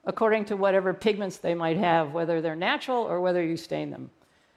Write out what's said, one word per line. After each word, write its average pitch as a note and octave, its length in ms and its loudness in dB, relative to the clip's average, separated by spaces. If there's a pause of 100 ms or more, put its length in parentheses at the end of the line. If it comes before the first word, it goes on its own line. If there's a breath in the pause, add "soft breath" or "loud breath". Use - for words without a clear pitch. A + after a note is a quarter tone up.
according G#3+ 380 2
to G#3 140 -4
whatever F#3+ 360 2
pigments G3 440 -2
they E3+ 180 -2
might E3 220 0
have, E3 340 4
whether E3 300 0
they're D#3+ 160 -2
natural B3 460 -2
or F3 180 -2
whether F3+ 200 2
you E3 140 -2
stain D3+ 340 -6
them. C3 220 -14 (440 soft breath)